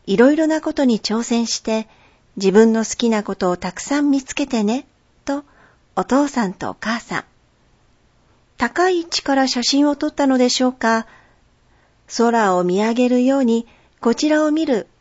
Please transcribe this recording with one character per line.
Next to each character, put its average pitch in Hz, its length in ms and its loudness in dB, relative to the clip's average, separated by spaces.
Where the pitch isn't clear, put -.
い 196 120 -2
ろ 254 140 6
い 302 40 2
ろ 311 120 2
な 311 120 0
こ 311 140 -6
と 294 100 0
に 233 160 2
挑 226 240 -4
戦 233 220 -2
し - 140 -6
て、 220 280 -4
自 190 160 0
分 220 220 6
の 220 100 -2
好 - 120 -8
き 233 140 0
な 214 140 0
こ 196 120 -8
と 180 160 -2
を 175 60 -2
た 180 140 -8
く - 80 -14
さ 285 220 -4
ん 285 100 2
見 269 100 0
つ - 120 -12
け 285 140 -6
て 226 160 -2
ね、 233 220 -2
と、 285 220 -6
お 185 80 -2
父 285 240 2
さ 240 200 -2
ん 185 60 -6
と 107 180 -10
お - 20 -8
母 226 260 -6
さ - 200 -10
ん。 - 40 -10
高 339 320 0
い 359 120 0
位 330 40 -8
置 - 180 -8
か 277 120 0
ら 269 120 2
写 247 160 -4
真 285 240 2
を 294 80 0
撮 302 120 -4
っ 302 40 -8
た 285 160 -2
の 262 100 2
で 247 120 2
し 254 140 -2
ょ 254 60 2
う 254 40 -4
か。 226 340 -2
空 226 380 2
を 180 80 2
見 180 200 0
上 226 100 0
げ 247 160 2
る 247 160 2
よ 269 140 2
う 269 40 0
に、 233 240 0
こ 233 140 0
ち 302 140 0
ら 302 140 2
を 302 80 0
見 311 140 0
る 254 220 -2